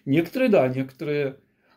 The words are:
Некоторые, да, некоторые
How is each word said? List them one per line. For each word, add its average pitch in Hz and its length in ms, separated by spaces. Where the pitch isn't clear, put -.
Некоторые, 170 440
да, 139 180
некоторые 135 680